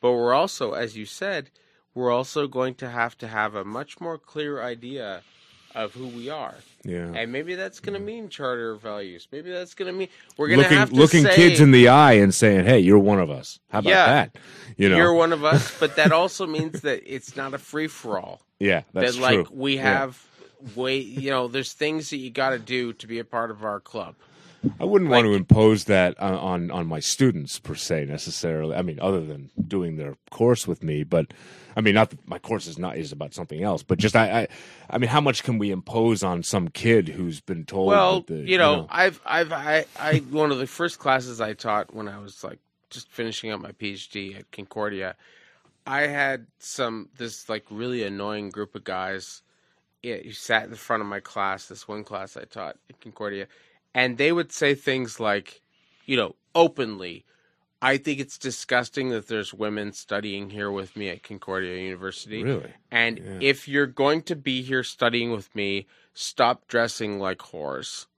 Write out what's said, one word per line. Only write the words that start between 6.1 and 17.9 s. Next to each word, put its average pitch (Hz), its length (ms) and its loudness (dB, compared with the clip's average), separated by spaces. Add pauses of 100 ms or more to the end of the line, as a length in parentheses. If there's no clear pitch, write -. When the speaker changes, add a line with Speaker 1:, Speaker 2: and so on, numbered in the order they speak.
Speaker 1:
are. 147 240 -10 (300)
Speaker 2:
Yeah. 85 300 -8
Speaker 1:
And 113 160 -8
maybe 156 240 -8
that's 190 260 -12
gonna 202 180 -8
Speaker 2:
Yeah. 196 60 -10
Speaker 1:
mean 220 260 -12
charter 120 460 -8
values. 104 540 -14
Maybe 156 200 -14
that's 180 240 -12
gonna 180 180 -8
mean 185 160 -6 (280)
we're 151 120 -2
gonna 139 140 8
Speaker 2:
Looking, 143 160 8
Speaker 1:
have - 120 4
to 127 60 -6
Speaker 2:
looking 156 280 8
Speaker 1:
say 185 120 6
Speaker 2:
kids 170 240 10
in 143 120 12
the 123 160 12
eye 135 260 10
and 101 200 8
saying, 98 300 4
"Hey, 120 160 8
you're 98 180 10
one 101 220 4
of 80 100 0
us." - 300 -12 (100)
How 104 100 -2
about 113 100 2
Speaker 1:
Yeah. 185 160 6
Speaker 2:
that? 127 320 2 (380)
You 98 120 4
know? 95 80 6
Speaker 1:
"You're 170 180 6
one 165 180 4
of 147 120 -4
us," 151 320 2
Speaker 2:
<laughs> - 40 -4
Speaker 1:
but 151 160 0
that 151 140 6
also 180 360 0
means 156 360 -6
that 139 220 -2
it's 131 320 -14
not 135 160 -8
a 139 60 -8
free-for-all. 123 840 -8 (180)